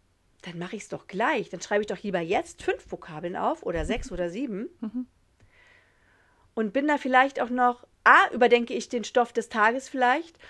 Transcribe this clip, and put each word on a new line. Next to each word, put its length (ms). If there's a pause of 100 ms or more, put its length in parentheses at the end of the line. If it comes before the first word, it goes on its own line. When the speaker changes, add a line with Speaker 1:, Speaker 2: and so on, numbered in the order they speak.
(440)
Speaker 1:
Dann 160
mache 160
ich's 140
doch 180
gleich. 420
Dann 120
schreibe 200
ich 60
doch 160
lieber 160
jetzt 420
fünf 300
Vokabeln 440
auf 280
oder 220
sechs 260
oder 180
sieben. 400 (120)
Speaker 2:
Mhm. 260 (1500)
Speaker 1:
Und 200
bin 140
da 100
vielleicht 440
auch 80
noch, 360 (180)
A, 300
überdenke 400
ich 160
den 140
Stoff 300
des 160
Tages 400
vielleicht 480 (120)